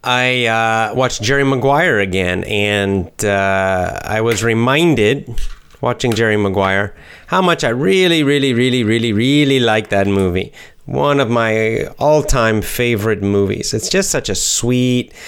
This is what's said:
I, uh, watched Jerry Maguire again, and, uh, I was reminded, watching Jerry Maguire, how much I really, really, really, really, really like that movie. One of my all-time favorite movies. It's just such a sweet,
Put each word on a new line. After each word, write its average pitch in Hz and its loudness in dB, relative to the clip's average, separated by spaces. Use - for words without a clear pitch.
I, 127 0
uh, 113 0
watched 127 -2
Jerry 139 0
Maguire 135 2
again, 90 -2
and, 101 -2
uh, 95 0
I 107 -4
was 113 0
reminded, 120 2
watching 123 -2
Jerry 110 2
Maguire, 98 0
how 185 0
much 170 0
I 131 0
really, 170 2
really, 139 2
really, 123 0
really, 113 0
really 135 2
like 110 0
that 98 2
movie. 92 0
One 143 0
of 123 0
my 113 0
all-time 131 2
favorite 110 -2
movies. 101 0
It's - -6
just 190 0
such - -4
a 104 -4
sweet, 123 -2